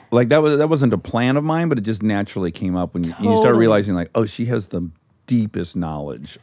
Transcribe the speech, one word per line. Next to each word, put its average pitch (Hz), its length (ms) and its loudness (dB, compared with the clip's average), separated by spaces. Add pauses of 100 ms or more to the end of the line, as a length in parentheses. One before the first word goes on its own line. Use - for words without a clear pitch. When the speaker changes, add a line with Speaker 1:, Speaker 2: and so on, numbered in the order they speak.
(120)
Speaker 1:
Like, 120 180 2
that 147 120 6
was, 151 180 4
that 156 100 2
wasn't 139 240 2
a 101 40 0
plan 123 380 0
of 147 80 0
mine, 160 240 0
but 147 100 0
it 110 40 -2
just 104 200 -4
naturally 101 500 -2
came 92 240 -4
up 87 180 -4
when 87 100 -2
you, 82 60 -2
you 85 60 -10
start - 220 2
Speaker 2:
Totally. 123 220 4
Speaker 1:
realizing, 104 360 4
like, 87 200 -4
oh, 113 100 2
she 117 200 -6
has 117 220 -4
the 87 220 -6 (380)
deepest 107 480 -2
knowledge 73 680 -8